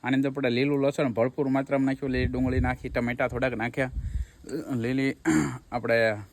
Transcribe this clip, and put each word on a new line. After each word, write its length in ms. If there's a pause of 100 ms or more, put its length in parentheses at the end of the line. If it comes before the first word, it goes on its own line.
આની 120
અંદર 140
આપણે 200
લીલું 320
લસણ 320
ભરપૂર 340
માત્રામાં 380
નાખ્યું, 260
લીલી 160
ડુંગળી 320
નાખી, 300
ટમેટા 380
થોડાક 260
નાખ્યા, 380 (840)
લીલી 400 (280)
<clears throat> 280
આપણે 460 (160)